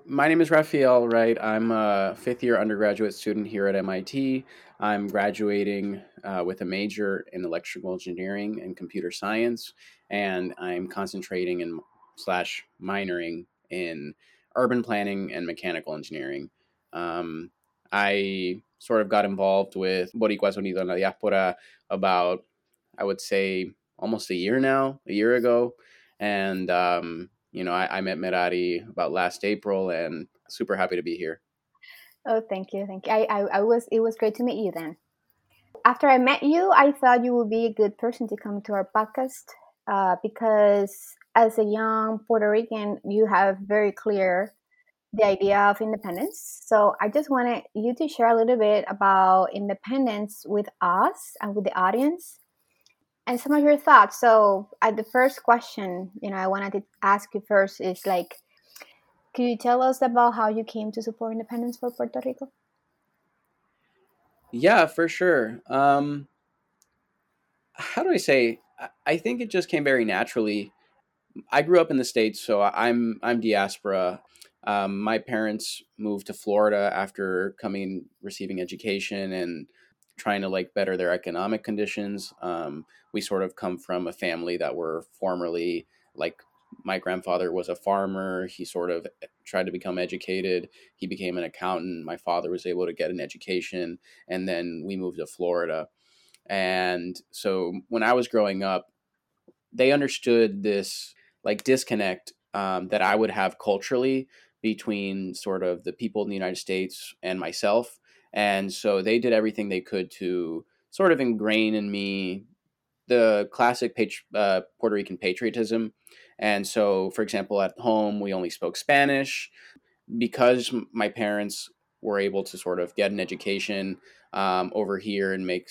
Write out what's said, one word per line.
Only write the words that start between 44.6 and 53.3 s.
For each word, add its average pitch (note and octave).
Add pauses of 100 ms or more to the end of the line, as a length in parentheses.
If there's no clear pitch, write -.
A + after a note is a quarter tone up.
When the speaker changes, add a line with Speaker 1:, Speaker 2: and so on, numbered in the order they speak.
Speaker 2:
the G#3+
idea G3
of G3+
independence. G#3+
So -
I G#3
just D4
wanted B3 (100)
you A#3
to D#4+
share A#3
a A#3
little A3+
bit G#3+
about F#3+
independence G#3
with G#3 (120)
us G3
and G3+
with G#3
the -
audience B3 (880)
and B3